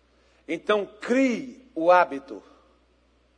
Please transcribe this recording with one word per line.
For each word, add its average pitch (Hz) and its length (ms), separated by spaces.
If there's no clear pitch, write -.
Então, 196 400
crie 240 760
o 165 160
hábito. 139 500